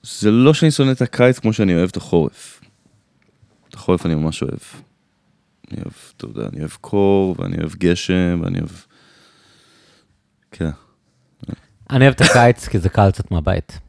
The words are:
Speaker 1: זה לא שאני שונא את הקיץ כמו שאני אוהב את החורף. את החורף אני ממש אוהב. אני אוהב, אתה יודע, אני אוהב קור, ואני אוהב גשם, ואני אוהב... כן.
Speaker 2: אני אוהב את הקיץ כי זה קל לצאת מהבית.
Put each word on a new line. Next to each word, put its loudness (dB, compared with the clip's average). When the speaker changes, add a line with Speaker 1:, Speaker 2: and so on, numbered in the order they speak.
Speaker 1:
זה 0
לא 6
שאני 2
שונא 0
את -2
הקיץ 2
כמו -2
שאני 0
אוהב 0
את -12
החורף. -4
את -20
החורף -2
אני 0
ממש -4
אוהב. -8
אני -12
אוהב, -12
אתה -16
יודע, -10
אני -12
אוהב -10
קור, 0
ואני -6
אוהב -8
גשם, 0
ואני -4
אוהב... -8
כן. -6
Speaker 2:
אני 4
אוהב 6
את -2
הקיץ 4
כי -2
זה 0
קל 4
לצאת -2
מהבית. -4